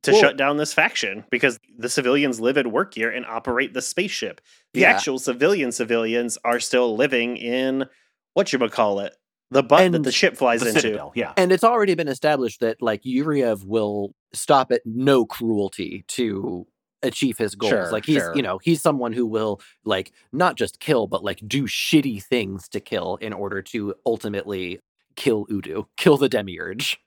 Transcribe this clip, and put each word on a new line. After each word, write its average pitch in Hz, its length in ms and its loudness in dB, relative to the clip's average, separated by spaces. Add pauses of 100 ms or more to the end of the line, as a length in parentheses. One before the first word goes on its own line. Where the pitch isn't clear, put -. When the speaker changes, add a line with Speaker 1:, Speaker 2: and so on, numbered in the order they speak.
Speaker 1:
to - 100 4
Speaker 2:
Well 214 80 8
Speaker 1:
shut 139 140 6
down 139 220 2
this 151 160 -2
faction 107 560 0
because 123 300 2 (180)
the 117 100 -6
civilians 131 540 2
live 131 160 2
and 120 160 0
work 190 220 -2
here 113 160 -2
and 123 160 -8
operate 120 480 -4
the 127 80 -4
spaceship. - 580 -6 (320)
The 127 80 0
Speaker 3:
Yeah. 160 80 6
Speaker 1:
actual 156 300 0
civilian 139 520 0
civilians 117 720 -2
are 120 160 0
still 120 380 0
living 123 400 0
in 131 480 -2 (520)
whatchamacallit, 110 760 0 (400)
the 135 120 4
butt 143 160 6
that 185 160 4
Speaker 3:
And 156 100 0
Speaker 1:
the 131 60 0
ship 170 240 2
flies 117 260 2
Speaker 4:
the 120 80 0
Speaker 1:
into. 120 120 2
Speaker 4:
Citadel, 107 340 -4
yeah. - 220 -6
Speaker 3:
And 185 160 4
it's 185 100 2
already 220 320 4
been 160 120 -4
established 135 540 0
that, 113 200 -2
like, 110 220 -2
Yuriev 131 600 0
will 104 480 -2 (200)
stop 131 380 2
at 120 140 2
no 123 400 4
cruelty 101 840 -4
to 95 560 -4 (380)
achieve 127 340 -2
his 101 180 -2
goals. 107 140 0
Speaker 2:
Sure, 95 220 2
Speaker 3:
Like, 107 140 -4
he's, 151 160 2
Speaker 2:
sure. 85 140 -4
Speaker 3:
you 139 60 0
know, 95 160 -4
he's 165 240 2
someone 123 320 0
who 120 120 0
will, 107 360 -2 (240)
like, 95 260 -2 (200)
not 151 240 0
just - 240 -4
kill, 120 280 2
but, 95 160 -4
like, 98 240 -6
do 135 200 -2
shitty 135 560 0
things 98 460 -4
to 104 100 -8
kill 92 420 -6
in 107 120 -8
order 98 300 -8
to 101 300 -6 (120)
ultimately 101 760 -4 (360)
kill 107 320 0
Udu, 98 400 -6 (100)
kill 156 200 4
the 135 120 2
Demiurge. 95 760 -6